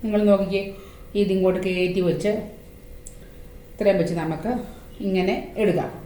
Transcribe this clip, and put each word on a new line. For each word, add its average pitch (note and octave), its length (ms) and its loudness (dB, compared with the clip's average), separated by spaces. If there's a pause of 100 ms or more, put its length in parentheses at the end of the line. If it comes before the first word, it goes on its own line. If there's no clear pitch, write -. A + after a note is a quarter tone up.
നിങ്ങൾ G#3 260 2
നോക്കിക്കേ, G3 320 4 (600)
ഇതിങ്ങോട്ട് F#3 420 4
കയറ്റി F#3 440 0
വെച്ച് D#3 200 0 (1400)
ഇത്രയും F#3 280 4
വെച്ച് E3+ 220 0
നമുക്ക് D#3+ 280 -4 (560)
ഇങ്ങനെ F#3+ 280 2 (280)
എടുക്കാം. F3 280 2 (160)